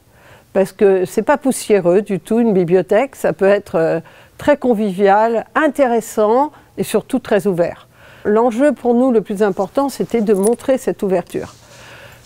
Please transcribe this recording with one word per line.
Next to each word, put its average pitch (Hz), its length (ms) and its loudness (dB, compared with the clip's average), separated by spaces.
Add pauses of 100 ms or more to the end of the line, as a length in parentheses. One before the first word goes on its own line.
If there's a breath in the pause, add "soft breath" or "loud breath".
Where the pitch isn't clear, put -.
(520 soft breath)
parce 190 180 0
que 190 340 2
c'est 214 180 -4
pas 294 160 0
poussiéreux 202 640 0
du 196 180 -6
tout, 220 180 -2
une 233 140 2
bibliothèque, 190 640 0
ça - 160 -2
peut 190 160 0
être, 202 260 0
euh, 160 240 0 (400 loud breath)
très 294 180 0
convivial, 214 920 0 (100)
intéressant 247 960 0 (260 soft breath)
et 190 60 -4
surtout - 340 -2
très 202 300 -2
ouvert. 170 400 -4 (360 loud breath)
L'enjeu 233 460 0
pour 240 240 -2
nous 254 160 2
le 220 100 2
plus 196 220 -4
important, 208 460 -2
c'était 233 340 -4
de 208 120 2
montrer 233 440 0
cette - 240 -6
ouverture. 185 520 -4 (720 loud breath)